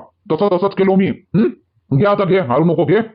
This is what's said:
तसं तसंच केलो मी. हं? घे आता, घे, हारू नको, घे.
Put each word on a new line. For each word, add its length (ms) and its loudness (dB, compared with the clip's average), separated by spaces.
तसं 260 0
तसंच 160 -2
केलो 220 0
मी. 120 2
हं? 420 -2
घे 80 2
आता, 180 0
घे, 160 0
हारू 240 0
नको, 220 0
घे. 120 2